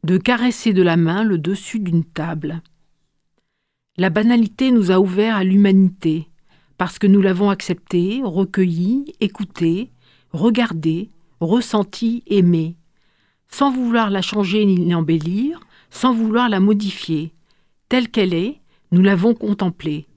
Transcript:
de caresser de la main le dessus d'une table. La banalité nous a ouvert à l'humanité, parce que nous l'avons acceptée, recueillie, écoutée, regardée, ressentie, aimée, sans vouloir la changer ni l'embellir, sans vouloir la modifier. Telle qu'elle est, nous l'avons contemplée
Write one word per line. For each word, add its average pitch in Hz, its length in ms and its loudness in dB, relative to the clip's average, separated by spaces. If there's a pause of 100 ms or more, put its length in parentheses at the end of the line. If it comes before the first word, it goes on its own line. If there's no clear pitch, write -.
de 180 140 0
caresser 233 560 0
de 185 100 4
la 170 140 4
main 170 280 0
le 202 120 0
dessus 190 440 -6
d'une 170 240 0
table. 160 580 -8 (1300)
La 180 140 0
banalité 233 640 2
nous 202 180 2
a 185 80 4
ouvert 202 380 2
à 190 80 0
l'humanité, 190 840 2 (500)
parce 180 200 -4
que 214 80 0
nous 196 140 6
l'avons 190 300 2
acceptée, 190 760 -4
recueillie, 190 800 -2 (160)
écoutée, 190 720 -4 (400)
regardée, 175 760 -2 (300)
ressentie, 226 840 -2
aimée, 175 500 0 (720)
sans 277 220 -2
vouloir 233 400 -2
la 196 100 -2
changer 208 440 0
ni 180 260 2
l'embellir, 175 680 -2 (300)
sans 254 220 0
vouloir 226 360 0
la 202 100 0
modifier. 190 760 -2 (560)
Telle 240 220 -2
qu'elle 190 240 0
est, 196 260 -4 (300)
nous 175 100 4
l'avons 196 320 4
contemplée 202 840 -4